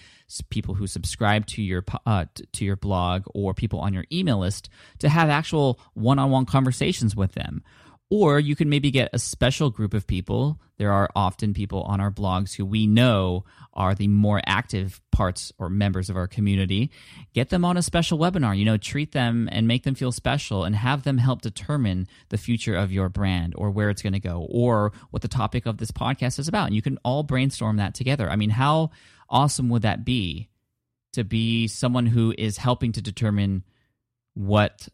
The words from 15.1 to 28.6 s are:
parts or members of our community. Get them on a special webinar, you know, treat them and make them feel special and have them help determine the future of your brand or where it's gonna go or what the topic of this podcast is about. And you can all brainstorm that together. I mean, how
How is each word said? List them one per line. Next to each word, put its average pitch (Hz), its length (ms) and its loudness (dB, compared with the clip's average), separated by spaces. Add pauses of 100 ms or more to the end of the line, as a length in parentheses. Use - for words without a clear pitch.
parts - 480 0
or 92 100 -6
members 95 400 0
of 95 80 -6
our 92 120 -2
community. 98 640 0 (420)
Get 117 140 0
them 175 160 0
on 175 120 2
a 180 60 0
special 170 340 0
webinar, 151 400 2
you 101 80 2
know, 110 120 4
treat 143 340 -4
them 117 400 0
and 110 160 0
make 120 160 2
them 135 140 -2
feel 127 160 -2
special 120 500 -2
and 101 140 0
have 127 260 0
them 135 160 0
help 123 240 2
determine 104 640 -2 (220)
the 98 100 -4
future 113 380 -2
of 95 160 0
your 95 160 0
brand 92 480 0
or 104 160 -2
where 104 180 0
it's 101 120 -4
gonna 98 180 -2
go 87 280 -6
or 113 440 2 (180)
what - 120 -6
the 110 60 -8
topic 120 380 -2
of 110 120 -4
this 110 120 -8
podcast 123 480 -4
is 139 80 -6
about. 190 200 0
And 104 100 0
you 107 60 2
can - 220 -2
all 135 200 0
brainstorm 127 540 0
that 101 160 -2
together. 127 360 -2
I 95 60 0
mean, 107 140 2
how 147 420 2 (360)